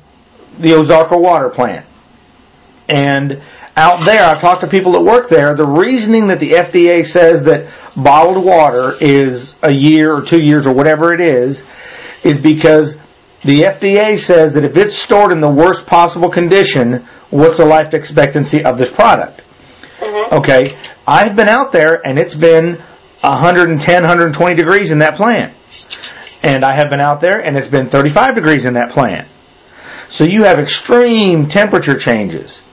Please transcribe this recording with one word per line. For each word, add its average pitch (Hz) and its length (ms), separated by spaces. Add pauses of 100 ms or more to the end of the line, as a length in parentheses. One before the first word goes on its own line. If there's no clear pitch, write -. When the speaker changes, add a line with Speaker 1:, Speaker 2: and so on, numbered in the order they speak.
(580)
Speaker 1:
the 160 140
Ozarka 160 480
water 165 300
plant. - 360 (1040)
And 139 540 (320)
out 165 300
there, 208 220
I've 151 140
talked 180 200
to 170 60
people 185 260
that 170 80
work 226 280
there, 147 240
the 147 140
reasoning 214 640
that 170 100
the 151 160
F 175 160
D 175 180
A 170 140
says 165 400
that 151 280 (240)
bottled 160 480
water 143 560
is 139 640
a 156 100
year 156 400
or 143 120
two 170 180
years 147 240
or 131 80
whatever 156 400
it 170 80
is, 135 400 (640)
is 143 160
because 156 560 (460)
the 143 240
F 196 120
D 202 200
A 214 180
says 160 360
that 147 120
if 131 120
it's 208 200
stored 202 340
in 160 100
the 147 80
worst 160 360
possible 175 440
condition, 170 640 (340)
what's 160 280
the 170 80
life 156 280
expectancy 147 720
of 127 160
this 127 120
product? - 500 (580)
Speaker 2:
Mm-hmm. 208 400
Speaker 1:
Okay, 135 360 (320)
I've 196 280
been 208 140
out 262 220
there 165 340
and 135 120
it's - 180
been 165 420 (460)
a 139 120
hundred 170 340
and 156 120
ten, 175 220
hundred 170 240
and 147 80
twenty 175 200
degrees 170 360
in 151 80
that 151 160
plant. 202 380 (920)
And 135 200
I 135 100
have 147 180
been 143 80
out 143 220
there 190 220
and 143 140
it's 135 100
been 131 220
thirty-five 202 460
degrees 151 300
in 123 100
that 120 160
plant. 113 360 (800)
So - 140
you 196 200
have 175 160
extreme 208 920
temperature 190 480
changes. 98 640 (120)